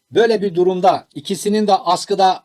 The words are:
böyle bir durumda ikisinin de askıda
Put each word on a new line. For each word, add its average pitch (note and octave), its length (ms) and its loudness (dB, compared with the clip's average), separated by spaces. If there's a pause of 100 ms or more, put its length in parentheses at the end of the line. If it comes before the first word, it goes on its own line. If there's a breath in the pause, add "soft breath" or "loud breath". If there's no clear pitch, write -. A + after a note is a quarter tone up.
(120)
böyle G#3+ 300 2
bir F#3+ 140 -4
durumda F3+ 600 0
ikisinin G#3 520 -4
de G3 60 2
askıda F#3 720 0